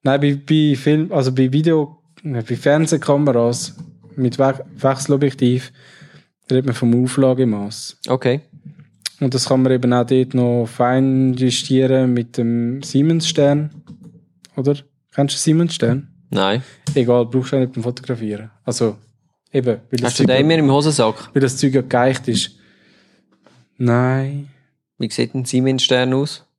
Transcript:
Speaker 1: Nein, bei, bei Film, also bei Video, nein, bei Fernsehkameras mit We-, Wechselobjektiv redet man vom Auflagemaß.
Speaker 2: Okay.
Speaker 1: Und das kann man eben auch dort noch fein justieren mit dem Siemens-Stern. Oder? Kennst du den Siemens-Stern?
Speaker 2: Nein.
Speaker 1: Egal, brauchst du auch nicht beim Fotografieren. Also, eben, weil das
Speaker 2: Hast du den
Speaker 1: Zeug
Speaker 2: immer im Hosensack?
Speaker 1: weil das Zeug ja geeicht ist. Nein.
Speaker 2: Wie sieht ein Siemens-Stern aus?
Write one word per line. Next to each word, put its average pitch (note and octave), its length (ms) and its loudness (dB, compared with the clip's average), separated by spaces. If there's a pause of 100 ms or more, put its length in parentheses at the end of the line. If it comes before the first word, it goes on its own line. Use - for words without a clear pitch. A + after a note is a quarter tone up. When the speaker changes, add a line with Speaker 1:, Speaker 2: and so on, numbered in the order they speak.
Speaker 1:
Nein, C#3 180 2
bei, C#3+ 160 2
bei D3+ 400 2
Film, D3+ 360 0
also C3+ 200 0
bei C3 220 0
Video, D#3 480 0 (220)
nein, B2 260 -6
bei A#2+ 60 -2
Fernsehkameras C#3+ 1200 0 (400)
mit B2+ 240 -2
We-, C3 260 0 (120)
Wechselobjektiv C3 960 0 (760)
redet C3 160 0
man B2 80 -2
vom A#2+ 300 2
Auflagemaß. B2+ 960 -2 (100)
Speaker 2:
Okay. B2+ 340 0 (800)
Speaker 1:
Und C3 160 -2
das B2+ 100 0
kann C3 160 2
man C3 100 2
eben B2 220 2
auch B2 140 2
dort B2+ 260 2
noch A#2+ 320 0
fein C3 720 0
justieren C3 760 2
mit A#2+ 260 -4
dem A#2 420 -2
Siemens-Stern. D3 880 0 (840)
Oder? C#3 180 0 (400)
Kennst C#3 220 -2
du - 20 -8
den - 60 -6
Siemens-Stern? D#3 640 0 (240)
Speaker 2:
Nein. G2 320 0 (320)
Speaker 1:
Egal, A#2+ 300 2
brauchst B2+ 260 -4
du C#3 60 0
auch - 20 2
nicht B2+ 140 -2
beim A#2 100 -8
Fotografieren. A2+ 680 -8 (140)
Also, A2+ 340 -2 (540)
eben, B2 160 -2 (240)
weil A#2+ 80 -4
das A#2+ 120 0
Speaker 2:
Hast - 80 -6
du C#3+ 40 4
den B2+ 60 4
Speaker 1:
Zeug C3 100 2
Speaker 2:
immer D#3 160 2
im D3 160 2
Hosensack? C#3 640 0
Speaker 1:
weil C#3 80 2
das C3 160 0
Zeug C3+ 160 0
ja C3+ 80 2
geeicht B2+ 480 0
ist. - 220 -4 (1300)
Nein. C3 720 0 (480)
Speaker 2:
Wie A2+ 120 -6
sieht A#2+ 260 -4
ein C3 100 -4
Siemens-Stern B2+ 680 0
aus? C#3 320 -4 (140)